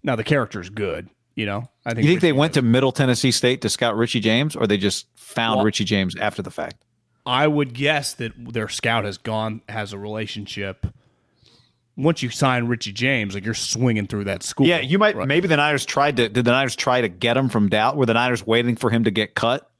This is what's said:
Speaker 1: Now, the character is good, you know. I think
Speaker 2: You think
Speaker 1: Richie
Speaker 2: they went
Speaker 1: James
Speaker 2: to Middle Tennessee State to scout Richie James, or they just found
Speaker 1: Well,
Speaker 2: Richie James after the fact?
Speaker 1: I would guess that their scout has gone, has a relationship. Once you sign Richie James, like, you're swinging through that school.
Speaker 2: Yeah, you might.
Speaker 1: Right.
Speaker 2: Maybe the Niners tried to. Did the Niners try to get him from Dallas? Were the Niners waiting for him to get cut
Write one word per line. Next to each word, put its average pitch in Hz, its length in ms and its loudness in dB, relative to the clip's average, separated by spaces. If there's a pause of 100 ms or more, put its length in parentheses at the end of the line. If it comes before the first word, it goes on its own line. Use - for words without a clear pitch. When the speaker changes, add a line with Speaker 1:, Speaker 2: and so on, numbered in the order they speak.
Speaker 1:
Now, 135 120 0
the 214 80 -4
character 127 360 0
is 90 120 -12
good, 92 360 -6 (280)
you 110 100 -4
know. 104 240 -6 (160)
I 120 80 -4
think 110 120 2
Speaker 2:
You 160 60 6
think 185 120 4
Speaker 1:
Richie 175 40 4
Speaker 2:
they 151 60 4
went 147 220 2
Speaker 1:
James 139 80 4
Speaker 2:
to 117 80 4
Middle 127 200 4
Tennessee 131 400 2
State 127 300 2
to 107 80 -2
scout 117 260 0
Richie 113 240 0
James, 117 360 0
or 113 100 0
they 101 120 2
just 98 280 -2 (100)
found 113 420 -2
Speaker 1:
Well, 127 80 2
Speaker 2:
Richie 107 200 0
James 95 300 0
after 98 260 -4
the 90 100 -8
fact? - 320 -12 (440)
Speaker 1:
I 127 200 2
would 147 280 0
guess 143 400 -2
that 113 160 -8 (220)
their 107 160 -4
scout 113 360 -2
has 98 140 -8
gone, 110 500 -4
has 104 240 -8
a 98 60 -12
relationship. 104 880 -8 (1120)
Once 156 240 0
you 123 80 -4
sign 123 360 0
Richie 117 260 -4
James, 110 420 -2
like, 98 120 -8
you're 113 80 -2
swinging 113 520 0
through 101 200 -6
that 92 180 -4
school. - 240 0
Speaker 2:
Yeah, 165 140 2
you 147 180 0
might. 214 160 4
Speaker 1:
Right. 107 120 -4
Speaker 2:
Maybe 170 200 2
the 160 80 4
Niners 147 300 2
tried 143 320 2
to. 120 100 4
Did 120 180 0
the 120 60 4
Niners 127 240 2
try 127 260 2
to 117 60 2
get 117 300 0
him 135 100 2
from 104 220 2
Dallas? 110 260 2
Were 139 100 2
the 113 80 2
Niners 120 320 2
waiting 117 300 2
for 117 140 0
him 117 160 2
to 110 60 2
get 104 220 -2
cut - 460 -2